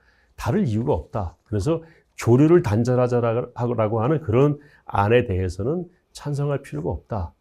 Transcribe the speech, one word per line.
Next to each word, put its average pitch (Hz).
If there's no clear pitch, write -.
다를 170
이유가 117
없다. 95
그래서 135
교류를 156
단절하자라고 117
하는 139
그런 143
안에 107
대해서는 98
찬성할 143
필요가 -
없다. 90